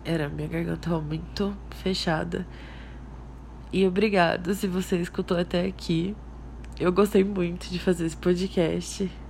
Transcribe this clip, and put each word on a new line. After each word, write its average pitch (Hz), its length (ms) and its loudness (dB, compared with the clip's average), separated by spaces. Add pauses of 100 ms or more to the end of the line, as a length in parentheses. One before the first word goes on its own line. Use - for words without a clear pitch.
Era, 156 240 0
minha 151 180 -4
garganta 165 300 -2
tava 165 240 0
muito 165 520 -4 (180)
fechada. 175 760 0 (1300)
E 190 160 4
obrigada 185 680 4
se 196 140 0
você 185 320 0
escutou 180 360 0
até 180 300 2
aqui. 185 480 0 (640)
Eu 180 140 4
gostei 202 320 6
muito 175 440 -2
de 175 120 -2
fazer 170 260 2
esse 156 100 -2
podcast. 180 960 0 (200)